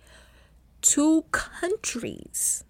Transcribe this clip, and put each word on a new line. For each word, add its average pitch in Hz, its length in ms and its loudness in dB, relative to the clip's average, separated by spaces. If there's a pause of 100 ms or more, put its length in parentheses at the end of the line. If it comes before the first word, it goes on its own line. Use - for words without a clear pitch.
(800)
Two 311 500 4
countries, - 1400 -4